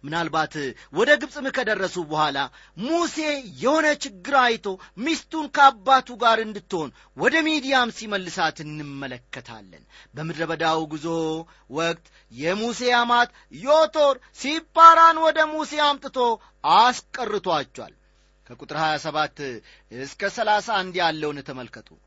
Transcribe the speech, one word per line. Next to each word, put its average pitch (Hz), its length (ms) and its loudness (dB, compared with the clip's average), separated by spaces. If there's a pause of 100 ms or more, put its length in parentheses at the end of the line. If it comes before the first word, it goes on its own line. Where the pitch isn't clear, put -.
ምናልባት 156 520 -4 (400)
ወደ 214 240 0
ግብፅም 294 320 -8
ከደረሱ 208 540 -4
በኋላ 151 340 0 (400)
ሙሴ 311 400 -2 (400)
የሆነ 302 300 0 (120)
ችግር 202 380 -6
አይቶ 240 300 0 (300)
ሚስቱን 311 520 -6
ከአባቱ 254 680 2
ጋር 226 240 2
እንድትሆን 202 500 -8 (280)
ወደ 226 260 0
ሚዲያም 269 500 0
ሲመልሳት 185 680 -6
እንመለከታለን። 131 1200 -14 (300)
በምድረ 156 340 -6
በዳው 160 380 0
ጉዞ 151 200 -10 (640)
ወቅት 165 360 -4 (260)
የሙሴ 214 640 -4
አማት 240 360 2 (300)
ዮቶር 294 560 4 (200)
ሲፓራን 330 840 6
ወደ 320 260 2
ሙሴ 302 340 -4
አምጥቶ 285 360 -2 (580)
አስቀርቷቸዋል። 202 1200 0 (500)
ከቁጥር 131 320 -12
ሃያ 156 200 0
ሰባት 151 400 -4 (540)
እስከ 139 380 -8
ሠላሳ 208 440 -2
አንድ 185 220 -4
ያለውን 156 480 -2
ተመልከቱ። 127 460 -16 (180)